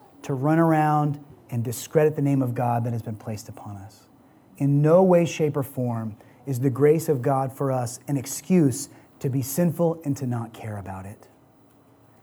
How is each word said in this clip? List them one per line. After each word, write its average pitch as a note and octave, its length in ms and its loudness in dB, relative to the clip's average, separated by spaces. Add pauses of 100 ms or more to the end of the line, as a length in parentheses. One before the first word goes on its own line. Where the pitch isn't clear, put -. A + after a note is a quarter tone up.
(260)
to C#3+ 80 -4
run D3 240 2
around D3+ 640 2 (260)
and A#2+ 120 -4
discredit D3+ 540 0
the D3+ 60 -2
name C#3 200 2
of A#2+ 100 -2
God A#2+ 300 -2
that A#2+ 100 -4
has A2+ 80 -4
been A2 140 -10
placed G#2 340 -12
upon G#2 280 -16
us. - 320 -20 (500)
In C#3+ 240 2
no E3+ 220 6
way, F3 200 6
shape, D3+ 320 -2
or D3 60 0
form A2+ 540 -6 (300)
is C3 120 -4
the C3+ 100 0
grace D3 400 2
of C3 140 0
God C3+ 300 0
for C#3 180 -4
us B2+ 380 -4
an C#3+ 80 -2
excuse C#3 720 0 (320)
to C#3 100 -4
be C3+ 100 -2
sinful E3+ 640 -2
and C#3 120 -2
to C3+ 100 -8
not A#2 260 -6
care G#2 260 -12
about F#2+ 280 -12
it. G#2 220 -20 (960)